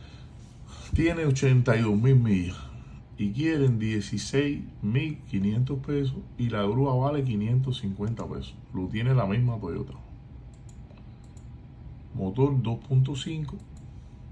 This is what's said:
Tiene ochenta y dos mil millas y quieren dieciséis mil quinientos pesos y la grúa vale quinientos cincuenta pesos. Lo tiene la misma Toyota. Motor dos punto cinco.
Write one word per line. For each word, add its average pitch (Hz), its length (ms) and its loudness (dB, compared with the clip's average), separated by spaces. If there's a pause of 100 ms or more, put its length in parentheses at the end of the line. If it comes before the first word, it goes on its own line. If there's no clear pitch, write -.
(960)
Tiene 165 300 4
ochenta 127 520 6
y 117 60 4
dos 104 120 4
mil 127 200 8
millas 95 420 4 (580)
y 101 160 -2
quieren 139 460 4
dieciséis 110 840 0 (180)
mil 143 380 0
quinientos 113 600 0
pesos 143 380 -2 (220)
y 120 100 0
la 107 140 0
grúa 127 320 2
vale 135 280 2
quinientos 123 540 0
cincuenta 101 480 -4
pesos. - 300 -10 (180)
Lo 92 140 -4
tiene 120 260 0
la 113 140 4
misma 117 320 2
Toyota. - 340 -6 (2250)
Motor 127 460 2
dos 117 180 -2
punto 131 360 2
cinco. 156 400 -6 (760)